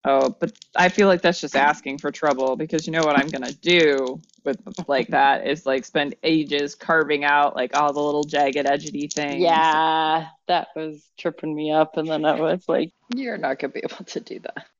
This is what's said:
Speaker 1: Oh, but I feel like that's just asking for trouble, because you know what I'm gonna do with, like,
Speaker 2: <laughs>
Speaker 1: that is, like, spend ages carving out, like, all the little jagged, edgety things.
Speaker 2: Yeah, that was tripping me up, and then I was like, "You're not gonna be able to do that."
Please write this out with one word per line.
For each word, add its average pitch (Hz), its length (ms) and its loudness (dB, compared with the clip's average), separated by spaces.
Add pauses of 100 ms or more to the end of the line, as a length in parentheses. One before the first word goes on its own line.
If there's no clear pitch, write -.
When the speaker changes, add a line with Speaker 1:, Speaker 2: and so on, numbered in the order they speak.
Speaker 1:
Oh, 135 240 4 (100)
but - 140 -4 (240)
I 180 100 4
feel 196 220 4
like 180 120 4
that's 180 200 2
just 143 160 -4
asking 139 400 0
for 147 120 -6
trouble, 131 460 0
because 160 320 -4
you 160 60 -6
know 165 100 2
what 147 160 4
I'm 139 80 0
gonna 131 240 -6
do 147 680 2 (240)
with, 139 120 -2 (300)
like, 131 200 0
Speaker 2:
<laughs> - 20 -20
Speaker 1:
that 139 360 2
is, 143 200 -4
like, 135 180 0
spend 143 400 -2
ages 143 500 0
carving 147 520 0
out, 147 280 4
like, 127 220 -4
all 147 160 2
the 143 80 -4
little 147 240 0
jagged, 143 320 0 (100)
edgety 147 460 -4
things. 143 320 -4
Speaker 2:
Yeah, 160 840 2 (200)
that 175 260 -2
was 156 320 -10 (120)
tripping 160 360 -6
me 151 200 -4
up, 156 240 2
and 160 100 -4
then 156 160 -2
I 151 160 2
was 160 300 -2
like, - 240 -2 (200)
"You're 247 240 -6
not 139 220 -4
gonna 139 140 -6
be - 100 -8
able - 220 -10
to - 160 -10
do - 180 -14
that." - 280 -14 (120)